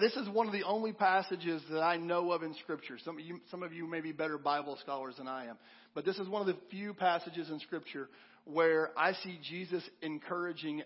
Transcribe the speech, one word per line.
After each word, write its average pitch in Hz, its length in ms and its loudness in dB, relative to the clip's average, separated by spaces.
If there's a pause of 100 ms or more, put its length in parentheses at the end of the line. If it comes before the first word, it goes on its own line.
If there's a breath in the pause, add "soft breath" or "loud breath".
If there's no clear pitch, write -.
this 226 160 4
is 220 140 -2
one 226 160 4
of 202 80 -2
the 202 80 0
only 214 320 0
passages 185 760 2
that 156 140 2
I 170 160 4
know 175 340 2
of 165 100 0
in 160 120 -4
Scripture. 151 500 -8
Some 165 140 -8
of - 40 -12
you, 170 280 -10
some 180 120 -8
of 165 120 -8
you 165 120 -6
may 165 140 -2
be 160 120 -4
better 151 260 -2
Bible 143 420 0
scholars 131 380 -6
than 131 100 -8
I 131 160 -6
am. 117 140 -10 (340 loud breath)
But 147 140 -2
this 190 120 0
is 190 80 -4
one 208 140 0
of 196 60 2
the 175 120 2 (120)
few 202 240 -6
passages 170 560 2
in 151 100 -6
Scripture 143 480 -8 (360 loud breath)
where 156 540 4
I 175 140 6
see 185 300 -6
Jesus 170 440 -4 (140)
encouraging 156 840 -4